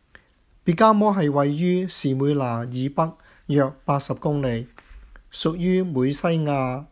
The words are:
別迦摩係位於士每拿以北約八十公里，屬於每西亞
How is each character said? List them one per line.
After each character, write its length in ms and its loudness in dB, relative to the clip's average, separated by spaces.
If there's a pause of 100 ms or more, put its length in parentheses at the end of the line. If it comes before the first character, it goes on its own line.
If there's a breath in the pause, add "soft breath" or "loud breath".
(640 soft breath)
別 80 2
迦 180 6
摩 220 4
係 160 0
位 240 0
於 340 0
士 280 -2
每 180 2
拿 380 -2
以 180 -4
北 260 -2 (300 soft breath)
約 280 0 (120)
八 140 0
十 160 -6
公 260 -2
里， 260 -4 (640 soft breath)
屬 240 -4
於 280 0
每 280 0
西 120 -4
亞 680 -2